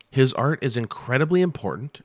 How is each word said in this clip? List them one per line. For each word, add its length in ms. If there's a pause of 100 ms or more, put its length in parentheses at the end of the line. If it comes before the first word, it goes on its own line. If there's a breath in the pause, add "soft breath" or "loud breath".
(120)
His 220
art 260
is 160
incredibly 640
important, 640